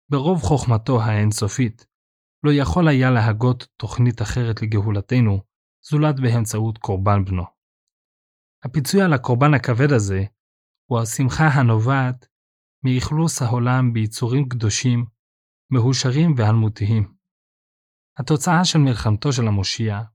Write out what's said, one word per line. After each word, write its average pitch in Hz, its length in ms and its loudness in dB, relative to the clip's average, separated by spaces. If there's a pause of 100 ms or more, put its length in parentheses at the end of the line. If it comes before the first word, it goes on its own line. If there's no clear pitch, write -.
(100)
ברוב 147 320 0
חוכמתו 120 600 0
האינסופית, 107 840 -2 (580)
לא 151 80 4
יכול 147 360 2
היה 131 220 4
להגות 120 680 0
תוכנית 120 460 -2
אחרת 113 400 -4
לגאולתנו, 107 800 0 (460)
זולת 151 320 0
באמצעות 113 580 -2
קורבן 101 460 0
בנו. 92 180 -4 (1200)
הפיצוי 151 380 0
על 175 100 2
הקורבן 135 420 2
הכבד 131 420 0
הזה, 98 280 0 (680)
הוא 117 100 0
השמחה 127 460 0
הנובעת 127 800 0 (580)
מאכלוס 143 580 -2
העולם 123 500 0
ביצורים 117 560 -2
קדושים, 120 560 0 (640)
מהושרים 131 680 2
ואלמותיים. 110 800 0 (1040)
התוצאה 165 460 0
של 160 140 2
מלחמתו 127 540 0
של 120 160 -2
המושיע 104 520 -4 (140)